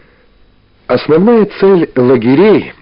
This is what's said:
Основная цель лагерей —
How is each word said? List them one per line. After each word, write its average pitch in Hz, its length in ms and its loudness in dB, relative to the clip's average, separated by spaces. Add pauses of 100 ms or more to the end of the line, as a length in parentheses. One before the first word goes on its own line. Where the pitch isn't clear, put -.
(880)
Основная 185 580 0
цель 190 500 -2
лагерей — 131 880 0